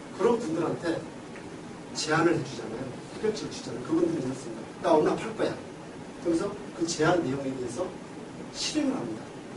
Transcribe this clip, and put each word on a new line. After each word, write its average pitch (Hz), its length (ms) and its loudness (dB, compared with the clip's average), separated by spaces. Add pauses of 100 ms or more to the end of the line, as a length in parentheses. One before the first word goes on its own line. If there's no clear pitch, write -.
(180)
그런 226 220 6
분들한테 160 600 0 (960)
제안을 160 420 6
해주잖아요. 120 540 -4 (260)
해결책을 208 340 0
주잖아요. 123 320 -6
그분들이 151 420 4
이렇습니다. - 360 -4 (220)
"나 156 100 6
오늘 - 220 6
팔 - 200 -4
거야." - 200 0 (680)
그래서 175 280 2 (260)
그 170 80 0
제안 165 380 6
내용에 135 200 0 (140)
대해서 123 300 -2 (680)
실행을 277 420 2
합니다. - 260 -4 (360)